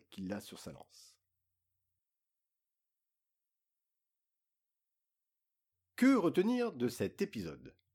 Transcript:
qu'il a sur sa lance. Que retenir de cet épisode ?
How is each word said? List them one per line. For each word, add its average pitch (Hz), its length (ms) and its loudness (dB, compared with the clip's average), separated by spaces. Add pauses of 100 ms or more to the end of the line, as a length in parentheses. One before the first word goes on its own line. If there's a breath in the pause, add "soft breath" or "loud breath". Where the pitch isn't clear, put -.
qu'il 95 240 -8
a 104 80 -8
sur - 180 -18
sa - 140 -14
lance. - 440 -20 (4000)
Que 269 180 6
retenir 214 600 2
de 123 160 0
cet - 320 -4
épisode ? 82 520 -8 (220)